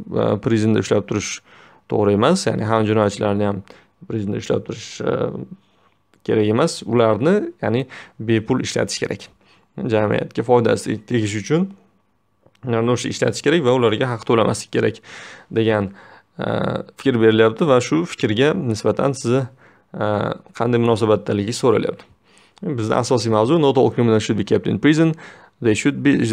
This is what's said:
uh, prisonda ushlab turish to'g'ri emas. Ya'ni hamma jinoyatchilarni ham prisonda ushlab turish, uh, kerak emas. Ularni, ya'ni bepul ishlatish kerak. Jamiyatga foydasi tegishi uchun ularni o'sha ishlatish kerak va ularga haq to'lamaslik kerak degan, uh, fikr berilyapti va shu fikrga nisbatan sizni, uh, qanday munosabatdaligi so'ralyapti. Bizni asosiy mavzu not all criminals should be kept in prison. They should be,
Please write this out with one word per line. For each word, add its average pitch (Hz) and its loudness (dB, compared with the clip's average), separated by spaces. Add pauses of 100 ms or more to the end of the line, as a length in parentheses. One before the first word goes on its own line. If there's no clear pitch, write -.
(140)
uh, 113 0
prisonda 110 2
ushlab 104 0
turish - -6 (500)
to'g'ri 101 2
emas. 156 2
Ya'ni 113 -2
hamma 110 0
jinoyatchilarni 104 0
ham 98 -6 (460)
prisonda 107 -4
ushlab 113 -2
turish, - -12 (140)
uh, 120 -2 (880)
kerak 110 2
emas. 160 0
Ularni, 120 2
ya'ni 120 -2 (320)
bepul 113 0
ishlatish - -4
kerak. - -8 (480)
Jamiyatga 110 -2
foydasi 110 2
tegishi 107 -2
uchun 180 -2 (920)
ularni 117 0
o'sha - -6
ishlatish 120 -4
kerak 147 2
va 127 4
ularga 120 0
haq - -14
to'lamaslik 113 0
kerak 110 -2 (540)
degan, 107 0 (440)
uh, - -4 (180)
fikr 127 0
berilyapti 110 4
va 127 6
shu 156 0
fikrga 127 0
nisbatan 123 0
sizni, 123 0 (480)
uh, 107 -2 (240)
qanday 120 2
munosabatdaligi 107 0
so'ralyapti. - 0 (720)
Bizni 110 -2
asosiy 117 0
mavzu 117 4
not 139 4
all 123 4
criminals 110 2
should 113 0
be 101 -2
kept 101 0
in 110 -2
prison. 156 2 (480)
They 110 2
should 135 -2
be, 135 4 (160)